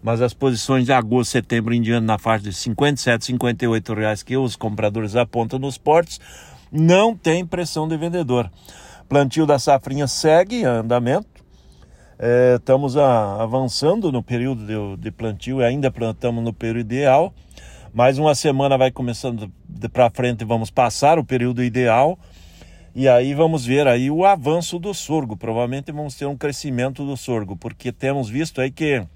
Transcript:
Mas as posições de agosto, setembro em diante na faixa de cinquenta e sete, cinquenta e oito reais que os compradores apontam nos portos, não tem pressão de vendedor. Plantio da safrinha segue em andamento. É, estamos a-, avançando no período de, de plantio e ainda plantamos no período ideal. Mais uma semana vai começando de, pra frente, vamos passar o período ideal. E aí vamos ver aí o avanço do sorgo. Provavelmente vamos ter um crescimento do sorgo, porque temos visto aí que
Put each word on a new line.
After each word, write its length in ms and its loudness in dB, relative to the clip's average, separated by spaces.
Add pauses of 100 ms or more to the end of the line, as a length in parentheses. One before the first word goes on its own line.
Mas 160 0
as 140 0
posições 540 0
de 40 2
agosto, 380 2
setembro 460 -2
em 40 2
diante 260 0
na 120 0
faixa 280 -2
de 80 -8
cinquenta 460 -2
e 40 -8
sete, 220 0
cinquenta 380 -2
e 40 0
oito 260 -2
reais 300 -4
que 120 -6
os 200 -2
compradores 600 -4
apontam 440 -2
nos 180 -8
portos, 420 2 (520)
não 440 4
tem 300 0
pressão 420 -4
de 80 -2
vendedor. 540 -2 (580)
Plantio 380 2
da 140 4
safrinha 480 0
segue 540 2
em 20 -2
andamento. 640 0 (920)
É, 380 4
estamos 420 2
a-, 460 2
avançando 680 0
no 120 -2
período 720 -6
de, 80 -14
de 80 -8
plantio 500 -6
e 40 4
ainda 260 0
plantamos 520 -4
no 80 -4
período 280 -6
ideal. 520 2 (640)
Mais 240 4
uma 160 2
semana 460 2
vai 100 4
começando 600 -8 (180)
de, 180 -12
pra 220 4
frente, 340 -4
vamos 280 -2
passar 480 2
o 40 -2
período 400 -2
ideal. 540 2 (800)
E 120 2
aí 280 4
vamos 320 2
ver 200 2
aí 220 2
o 160 0
avanço 540 0
do 160 -8
sorgo. 420 -4
Provavelmente 540 -4
vamos 240 -10
ter 100 -8
um 100 -4
crescimento 680 -4
do 100 -6
sorgo, 400 -6
porque 360 -10
temos 380 -4
visto 300 -6
aí 120 -2
que 340 -4 (100)